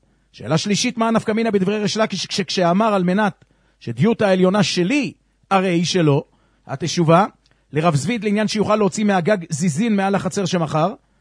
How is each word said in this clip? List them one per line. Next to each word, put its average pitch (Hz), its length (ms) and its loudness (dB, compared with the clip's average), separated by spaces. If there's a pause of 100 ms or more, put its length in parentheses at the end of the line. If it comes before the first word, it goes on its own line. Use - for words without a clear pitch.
(320)
שאלה 147 260 -4
שלישית, 208 400 -2
מה 226 100 0
הנפקא 220 240 0
מינה 226 180 0
בדברי 202 280 0
ריש 202 180 -4
לקיש, 208 300 -2
כשאמר, 196 680 0
"על 185 100 0
מנת 190 400 -2 (360)
שדיוטה 196 480 0
העליונה 185 340 4
שלי, 190 500 0 (380)
הרי 190 180 2
היא 175 160 0
שלו"? 156 400 2 (420)
התשובה, 165 600 2 (460)
לרב 160 220 0
זביד 180 300 -2
לעניין 214 240 0
שיוכל 208 280 0
להוציא 208 280 0
מהגג 196 320 2 (140)
זיזין 175 460 0
מעל 196 180 0
החצר 190 300 -4
שמכר, 165 500 0 (260)